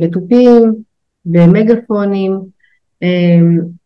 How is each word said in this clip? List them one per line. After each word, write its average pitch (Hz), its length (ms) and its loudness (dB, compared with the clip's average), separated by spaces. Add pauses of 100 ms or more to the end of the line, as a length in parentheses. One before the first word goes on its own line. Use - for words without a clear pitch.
בתופים, 226 720 2 (500)
במגפונים, 196 1120 0 (640)
אה, 175 360 0 (480)